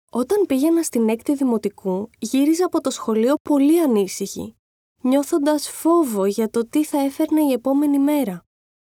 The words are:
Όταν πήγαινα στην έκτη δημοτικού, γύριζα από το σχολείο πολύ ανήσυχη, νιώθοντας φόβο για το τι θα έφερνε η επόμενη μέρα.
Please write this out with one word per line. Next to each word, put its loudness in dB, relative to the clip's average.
Όταν 0
πήγαινα 2
στην 0
έκτη -2
δημοτικού, -2
γύριζα 0
από -2
το -2
σχολείο 0
πολύ 2
ανήσυχη, -2
νιώθοντας 0
φόβο 0
για -2
το -4
τι 0
θα -2
έφερνε 0
η 2
επόμενη 0
μέρα. -2